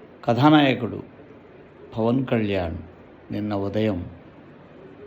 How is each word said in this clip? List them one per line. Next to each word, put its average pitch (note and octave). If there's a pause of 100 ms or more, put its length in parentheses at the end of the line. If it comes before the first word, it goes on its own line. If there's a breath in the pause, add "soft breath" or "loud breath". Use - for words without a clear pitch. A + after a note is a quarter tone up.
(260)
కథానాయకుడు B2 (960)
పవన్ A#2+
కళ్యాణ్ G2 (540)
నిన్న G#2
ఉదయం G2 (960)